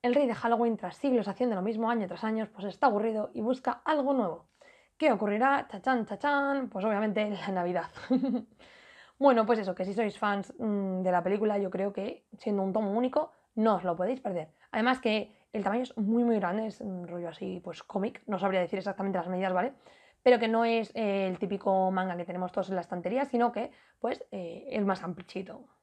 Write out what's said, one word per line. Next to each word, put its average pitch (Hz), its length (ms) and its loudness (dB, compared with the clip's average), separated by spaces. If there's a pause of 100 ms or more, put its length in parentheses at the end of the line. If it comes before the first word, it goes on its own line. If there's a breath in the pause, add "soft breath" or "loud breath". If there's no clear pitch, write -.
El 247 120 2
rey 285 120 6
de 233 80 0
Halloween, 233 440 2
tras 180 180 -10
siglos 247 320 2
haciendo 226 280 0
lo 180 40 -2
mismo 220 300 -2
año 214 180 0
tras 180 160 -8
año, 220 300 -2
pues 190 100 -10
está 208 220 0
aburrido 214 480 2
y 220 80 -4
busca 254 420 -2
algo 285 300 2
nuevo. 185 340 -2 (480 soft breath)
¿Qué 277 160 4
ocurrirá? 214 580 2
Chachán, 226 360 0
chachán, 277 640 0
pues 196 160 -2
obviamente 214 420 0
la 190 200 -6
Navidad. 175 420 -2 (180)
<laughs> 262 380 0 (720 loud breath)
Bueno, 254 260 8
pues 220 140 4
eso, 185 160 -4
que 185 100 -4
si 196 80 -4
sois 208 260 -2
fans, 202 400 -2
mm, 196 440 0
de 180 100 2
la 175 100 4
película, 202 360 2
yo 190 100 0
creo 190 240 -2
que - 320 -8 (140)
siendo 202 240 0
un 190 100 -2
tomo 208 180 0
único, 254 420 0 (220 soft breath)
no 220 200 4
os 180 100 -2
lo 175 100 0
podéis 202 240 -2
perder. 175 300 -6 (240 soft breath)
Además 247 260 2
que 214 380 -2 (160 soft breath)
el 214 100 -4
tamaño 220 200 0
es 254 160 -10
muy, 226 260 2
muy 233 120 4
grande, 202 320 -2
es - 120 -12
un 185 260 -8
rollo 175 220 -8
así, 180 340 -8
pues 170 200 -12
cómic, - 440 -4
no - 120 -2
sabría 190 220 2
decir 180 180 -2
exactamente 190 400 -4
las 170 100 -4
medidas, 185 240 0
¿vale? 202 220 0 (480 loud breath)
Pero 240 160 8
que 220 100 0
no 226 160 2
es, 233 300 0
eh, 196 340 0
el 180 100 -4
típico 190 520 2
manga 185 260 -2
que 175 80 -6
tenemos 180 260 -6
todos 190 200 -4
en 190 60 -2
la 175 40 0
estantería, 185 460 -2
sino 233 260 2
que, 226 180 -6 (280 loud breath)
pues, - 320 -4
eh, 175 400 -10
es 208 160 0
más 190 160 0
amplichito. 185 680 -10 (140)